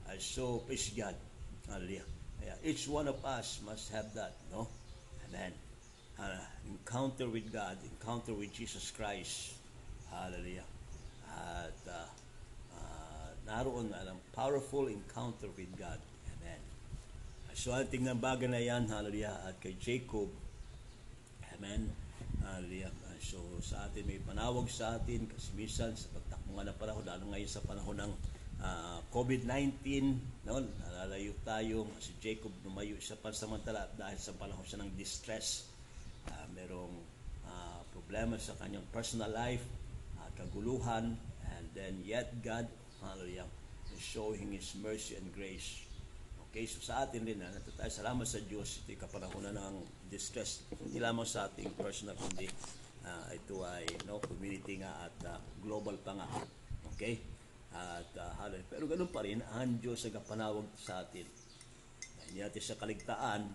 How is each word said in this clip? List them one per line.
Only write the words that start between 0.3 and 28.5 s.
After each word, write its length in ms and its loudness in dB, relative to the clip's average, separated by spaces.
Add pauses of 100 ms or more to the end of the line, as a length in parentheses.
praise 260 2
God. 220 2 (560)
Hallelujah. 340 0 (380)
Kaya 240 -2
each 240 4
one 180 6
of 160 4
us 380 0
must 320 -4
have 180 2
that, 220 -2 (160)
no? 160 2 (640)
Amen. 240 -2 (640)
Ah, 260 -2 (220)
encounter 640 2
with 240 2
God, 320 0
encounter 480 0
with 160 0
Jesus 400 -4
Christ. 640 -2 (560)
Hallelujah. 560 -2 (640)
At, 480 -2 (100)
ah, 220 -4 (640)
ah, 560 -6 (160)
naroon 480 2
ang 240 -4 (160)
powerful 560 6
encounter 640 -2
with 240 -4
God. 240 -2 (340)
Amen. 240 -4 (840)
Ah, 80 -6
so, 160 2
ang 160 6
tingnan 320 6
bagay 320 6
na 80 6
yan, 320 6
hallelujah, 560 2
at 160 -2
kay 160 -2
Jacob, 500 4 (1300)
amen. 320 2 (580)
Hallelujah. 480 0 (160)
Ah, 160 -6
so, 160 0 (240)
sa 240 0
atin, 160 -2
may 160 2
panawag 480 4
sa 320 4
atin, 280 6
kasi 240 -2
minsan, 400 2
sa 240 -4
pagtakbo 400 0
nga 160 0
ng 80 -4
panahon, 240 2
lalo 240 -2
ngayon 220 2
sa 100 0
panahon 400 2
ng, 120 2 (520)